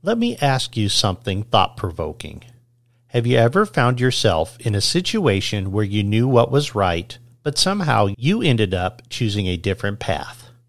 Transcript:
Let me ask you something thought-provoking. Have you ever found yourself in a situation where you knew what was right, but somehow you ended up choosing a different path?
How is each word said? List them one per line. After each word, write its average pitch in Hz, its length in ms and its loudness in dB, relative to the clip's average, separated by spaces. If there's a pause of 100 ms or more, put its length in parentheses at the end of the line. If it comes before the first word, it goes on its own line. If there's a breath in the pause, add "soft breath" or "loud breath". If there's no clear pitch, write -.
Let 220 160 0
me 233 200 0
ask 135 380 0
you 104 120 0
something 98 560 -2
thought-provoking. 80 960 -4 (680)
Have 120 140 0
you 123 140 2
ever 117 280 4
found 123 340 0
yourself 101 580 0
in 107 160 -2
a 101 60 2
situation 107 920 0
where 104 140 0
you 101 180 -2
knew 107 240 2
what 127 240 4
was 143 240 0
right, 90 420 0 (280)
but 151 120 -4
somehow 156 520 0 (100)
you 185 240 0
ended 110 320 2
up 90 340 -4
choosing 104 380 -2
a 90 100 -2
different 98 440 -4
path? - 480 -8 (200)